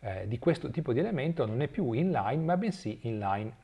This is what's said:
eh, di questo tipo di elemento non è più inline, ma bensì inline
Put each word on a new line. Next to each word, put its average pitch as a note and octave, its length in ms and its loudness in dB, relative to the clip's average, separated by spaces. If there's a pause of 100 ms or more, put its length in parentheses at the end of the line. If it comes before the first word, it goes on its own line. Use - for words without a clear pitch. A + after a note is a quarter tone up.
eh, G2 260 -4
di A#2+ 140 -2
questo D#3+ 300 2
tipo C3+ 220 0
di A#2 60 2
elemento E3 480 0
non A2+ 160 0
è D3 60 0
più D3 240 0
inline, C#3 500 2
ma E3+ 140 2
bensì F#3 460 -2
inline G#2+ 600 -2